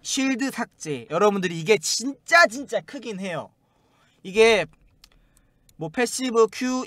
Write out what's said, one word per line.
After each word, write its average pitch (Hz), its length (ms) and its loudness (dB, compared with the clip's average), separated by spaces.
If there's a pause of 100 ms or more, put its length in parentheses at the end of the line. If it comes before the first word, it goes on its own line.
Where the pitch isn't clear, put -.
쉴드 269 500 -2
삭제. 151 600 -10
여러분들이 180 500 0
이게 190 160 2
진짜 302 680 2
진짜 220 340 -6
크긴 220 400 -12
해요. 165 300 -8 (720)
이게 208 420 4 (1120)
뭐 156 140 -8
패시브 233 640 0
Q, 254 340 -4